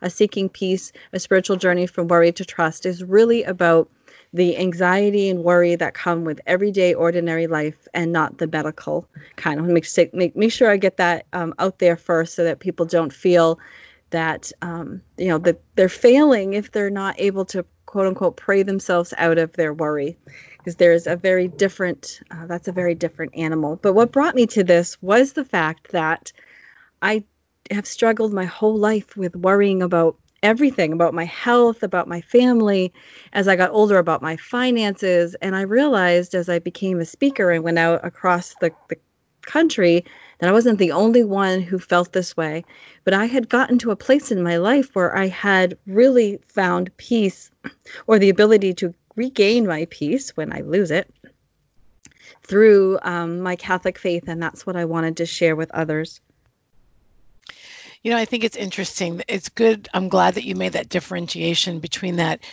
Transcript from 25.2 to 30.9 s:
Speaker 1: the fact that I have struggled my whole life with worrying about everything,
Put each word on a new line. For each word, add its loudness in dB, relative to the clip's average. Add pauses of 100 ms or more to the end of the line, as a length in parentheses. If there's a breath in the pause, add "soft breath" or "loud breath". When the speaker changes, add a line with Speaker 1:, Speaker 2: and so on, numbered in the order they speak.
Speaker 1:
the -6
fact -4
that -4 (680 soft breath)
I -2 (480)
have -6
struggled 0
my -4
whole -2
life -2
with -8
worrying 2
about 2 (260)
everything, 2